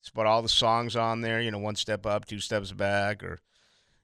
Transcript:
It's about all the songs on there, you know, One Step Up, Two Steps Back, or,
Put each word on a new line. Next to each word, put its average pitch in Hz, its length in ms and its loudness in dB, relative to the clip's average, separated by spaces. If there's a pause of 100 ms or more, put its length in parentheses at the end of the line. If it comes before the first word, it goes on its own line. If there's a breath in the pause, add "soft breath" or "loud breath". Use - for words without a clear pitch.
It's - 100 -20
about 110 160 0
all 113 140 6
the 113 80 -4
songs 117 460 2
on 113 260 2
there, 113 200 0
you 117 100 -2
know, 104 80 -4
One 107 160 -2
Step 104 320 -2
Up, 104 200 0
Two 107 120 -10
Steps 98 320 -2
Back, 101 540 0
or, 87 160 -10 (640)